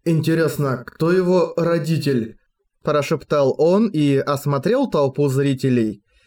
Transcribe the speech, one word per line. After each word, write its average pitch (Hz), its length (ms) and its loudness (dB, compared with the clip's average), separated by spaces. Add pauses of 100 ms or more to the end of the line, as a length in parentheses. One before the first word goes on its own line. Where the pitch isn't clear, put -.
Интересно, 151 800 0
кто - 260 -2
его 180 460 2
родитель?" 151 800 -2 (460)
прошептал 147 760 0
он 185 300 2
и 147 280 0
осмотрел 143 760 -2
толпу 143 380 0
зрителей. 131 760 0 (240)